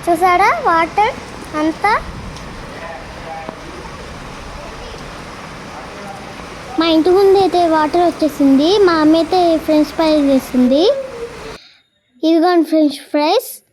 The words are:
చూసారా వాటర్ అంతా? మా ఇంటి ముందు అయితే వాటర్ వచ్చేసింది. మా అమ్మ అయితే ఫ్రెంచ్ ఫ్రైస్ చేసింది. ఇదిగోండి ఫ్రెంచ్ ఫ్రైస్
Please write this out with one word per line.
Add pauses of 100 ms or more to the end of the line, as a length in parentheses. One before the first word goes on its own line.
చూసారా (200)
వాటర్ (460)
అంతా? (4000)
మా (100)
ఇంటి
ముందు
అయితే
వాటర్
వచ్చేసింది. (180)
మా
అమ్మ
అయితే (240)
ఫ్రెంచ్
ఫ్రైస్
చేసింది. (1500)
ఇదిగోండి
ఫ్రెంచ్ (140)
ఫ్రైస్ (220)